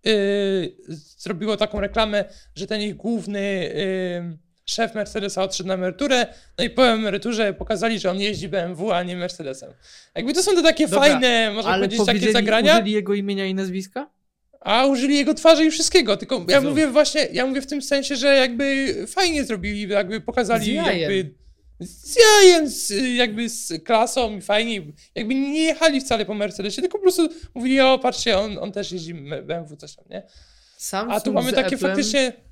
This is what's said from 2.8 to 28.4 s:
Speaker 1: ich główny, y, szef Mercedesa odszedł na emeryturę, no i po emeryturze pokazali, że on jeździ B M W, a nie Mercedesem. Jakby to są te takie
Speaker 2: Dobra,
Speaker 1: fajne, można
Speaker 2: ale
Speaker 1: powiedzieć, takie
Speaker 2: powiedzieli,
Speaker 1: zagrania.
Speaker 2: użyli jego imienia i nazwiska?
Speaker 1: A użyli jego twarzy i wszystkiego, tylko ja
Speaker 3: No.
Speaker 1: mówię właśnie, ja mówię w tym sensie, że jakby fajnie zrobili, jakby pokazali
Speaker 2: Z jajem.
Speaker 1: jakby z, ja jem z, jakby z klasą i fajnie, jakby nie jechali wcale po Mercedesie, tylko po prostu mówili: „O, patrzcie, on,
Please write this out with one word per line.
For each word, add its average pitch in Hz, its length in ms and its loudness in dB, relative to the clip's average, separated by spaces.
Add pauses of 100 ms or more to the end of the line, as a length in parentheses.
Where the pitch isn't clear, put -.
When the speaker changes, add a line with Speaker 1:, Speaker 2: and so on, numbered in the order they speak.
Speaker 1:
ich 208 140 -6
główny, 202 440 -6
y, 180 1000 -4 (280)
szef 226 300 -4
Mercedesa 202 480 -4
odszedł 190 240 -6
na 190 60 -2
emeryturę, 196 540 0 (300)
no - 60 -2
i 233 60 -2
po 254 180 4
emeryturze 220 640 0
pokazali, 208 460 -2
że 180 120 -2
on 190 80 -4
jeździ 202 300 -4
B 175 140 -2
M 175 120 -6
W, 196 160 -4
a 175 120 0
nie 180 120 -8
Mercedesem. 170 560 -10 (440)
Jakby 254 180 -2
to 359 100 2
są 392 120 2
te 339 80 4
takie 311 240 4
Speaker 2:
Dobra, 190 120 2 (100)
Speaker 1:
fajne, 240 460 2
można 214 160 -2
Speaker 2:
ale 190 80 2
Speaker 1:
powiedzieć, 202 200 0
takie 202 120 2
Speaker 2:
powiedzieli, 214 220 2
Speaker 1:
zagrania. 233 420 4
Speaker 2:
użyli 214 160 2
jego 202 220 0
imienia 196 320 -2
i 190 80 -4
nazwiska? 190 560 -6 (520)
Speaker 1:
A 233 240 2
użyli 277 300 2
jego 285 180 2
twarzy 320 320 6
i 311 60 4
wszystkiego, 320 460 2
tylko - 320 -6
ja 277 120 6
Speaker 3:
No. 285 80 -2
Speaker 1:
mówię 294 180 2
właśnie, 285 460 2
ja 254 120 0
mówię 269 160 -2
w 269 60 -16
tym 285 140 -6
sensie, 277 340 -2
że 254 200 0
jakby 269 600 0 (120)
fajnie 330 380 0
zrobili, 208 480 -4
jakby 202 280 -2
pokazali 226 440 0
Speaker 2:
Z - 20 0
jajem. 226 440 0
Speaker 1:
jakby 185 220 -2 (480)
z, - 340 -12
ja 427 340 8
jem 320 200 4
z, - 240 -6 (220)
jakby 233 340 -2
z - 240 -10 (120)
klasą 226 520 0
i 175 40 -12
fajnie, 214 400 -2 (340)
jakby 233 200 -4
nie 277 280 0
jechali 311 380 2
wcale 226 240 -2
po 214 80 -8
Mercedesie, 208 480 -6
tylko 370 160 -4
po 403 40 -6
prostu 349 280 4 (240)
mówili: 254 260 0
„O, 262 200 6
patrzcie, 240 400 0
on, 208 180 -4